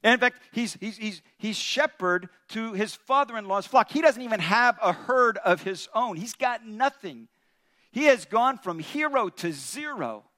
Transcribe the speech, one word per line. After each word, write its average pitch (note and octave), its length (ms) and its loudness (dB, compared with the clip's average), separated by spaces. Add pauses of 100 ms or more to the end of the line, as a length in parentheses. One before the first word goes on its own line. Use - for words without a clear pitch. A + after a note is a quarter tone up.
And A3+ 100 6
in B3 80 2
fact, B3 160 2 (160)
he's, A#3 280 -4
he's, G#3+ 180 -10
he's, G#3+ 240 -10 (160)
he's G#3+ 180 -6
shepherd F#3 720 -2 (200)
to A3+ 260 -8
his G3+ 200 -4
father-in-law's A3 720 -2
flock. A#3+ 240 4
He D#4 120 -2
doesn't B3+ 180 4
even A3+ 180 -2
have A#3 440 4
a F3+ 100 4
herd A#3 460 2
of F3+ 240 2
his F#3+ 320 -8
own. A3 220 -2
He's A3 180 -10
got A#3+ 300 -4
nothing. G#3+ 640 -4 (640)
He C#4 140 -2
has B3 220 6
gone A#3+ 320 2
from E3+ 200 -8
hero C4+ 520 -2
to E3+ 220 -6
zero. C#3+ 720 -10 (140)